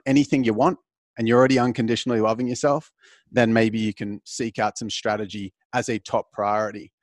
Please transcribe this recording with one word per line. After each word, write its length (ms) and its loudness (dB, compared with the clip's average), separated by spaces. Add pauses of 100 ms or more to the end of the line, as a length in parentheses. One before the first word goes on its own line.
anything 380 2
you 100 2
want 240 2 (400)
and 100 0
you're 120 6
already 200 6
unconditionally 600 0
loving 260 0
yourself, 440 -2 (400)
then 200 2
maybe 280 2
you 160 -2
can 300 -10
seek 340 -8
out 180 -2
some 140 -8
strategy 640 -6 (200)
as 160 -4
a 100 -2
top 320 -6
priority. 720 -4